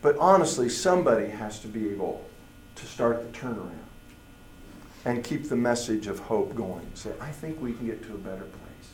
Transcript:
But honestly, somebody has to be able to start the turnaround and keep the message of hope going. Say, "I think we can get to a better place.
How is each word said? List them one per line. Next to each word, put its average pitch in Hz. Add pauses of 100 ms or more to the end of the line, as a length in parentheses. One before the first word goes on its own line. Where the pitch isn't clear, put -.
But 147
honestly, 160
somebody 131
has 107
to -
be 107
able - (520)
to -
start 117
the 117
turnaround 104 (1300)
and 120
keep -
the 123
message 117
of 98
hope 104
going. 92
Say, - (100)
"I 143
think 160
we 123
can 113
get 107
to 110
a 101
better 95
place. -